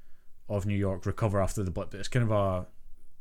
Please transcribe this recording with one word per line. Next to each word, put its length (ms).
of 180
New 100
York 300
recover 340
after 220
the 80
blip. 240
It's 140
kind 160
of 60
a, 360